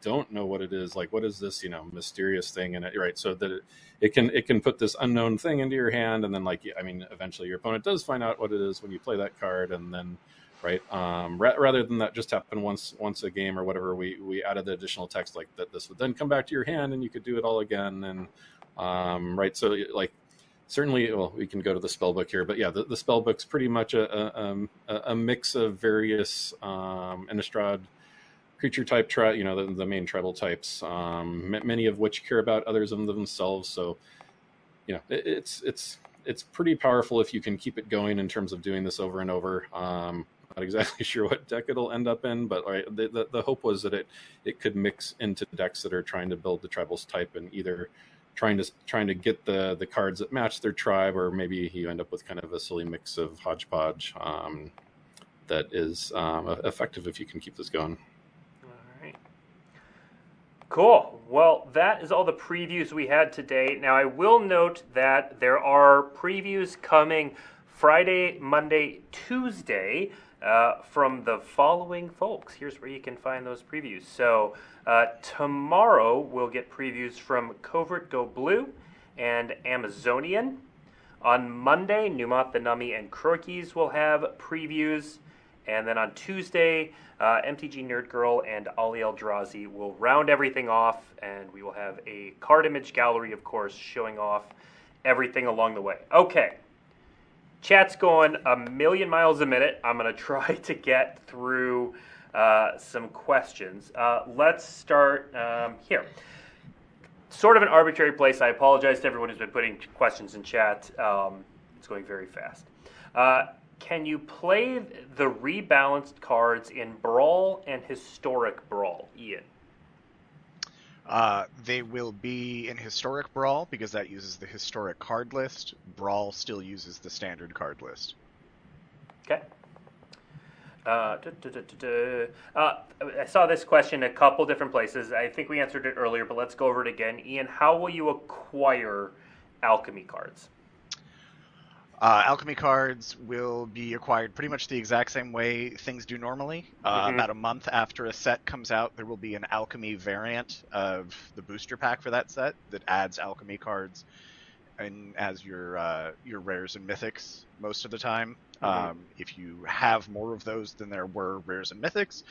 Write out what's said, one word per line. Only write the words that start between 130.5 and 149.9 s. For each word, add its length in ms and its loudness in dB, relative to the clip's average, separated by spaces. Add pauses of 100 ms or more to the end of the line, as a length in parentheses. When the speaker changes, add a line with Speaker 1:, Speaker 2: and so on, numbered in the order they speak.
Speaker 2:
Uh, 340 -2
duh, 120 -14 (100)
duh, 100 -12
duh, 100 -12 (180)
duh, 480 -2 (300)
duh. 40 0
Uh, 180 2 (420)
I 40 -4
saw 220 6
this 160 0
question 400 4
a 80 0
couple 360 6
different 260 -2
places. 400 0
I 160 0
think 200 -8
we 120 -2
answered 260 -2
it 100 -2
earlier, 280 0
but 120 -8
let's 200 -4
go 100 0
over 180 2
it 40 -2
again. 360 -4
Ian, 220 -6
how 320 6
will 120 -2
you 180 -2
acquire 1040 0 (500)
alchemy 400 2
cards? 460 -16 (1500)
Speaker 3:
Uh, 280 8
alchemy 280 2
cards 640 0
will 440 -6
be 300 -10
acquired 400 -2
pretty 160 -8
much 180 -8
the 80 -6
exact 340 0
same 220 -8
way 380 -4
things 340 -12
do 140 -10
normally. 480 -8 (180)
Uh, 220 2
Speaker 2:
Mm-hmm. 80 0
Speaker 3:
about 160 0
a 40 -6
month 380 -4
after 320 -2
a 80 -6
set 320 -2
comes 260 -10
out, 260 0
there 100 -12
will 100 -10
be 180 -10
an 160 -8
alchemy 440 -6